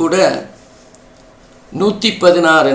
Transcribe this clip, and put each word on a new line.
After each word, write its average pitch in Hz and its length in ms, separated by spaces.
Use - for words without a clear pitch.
கூட 165 160
நூத்தி 202 400
பதினாறு 160 500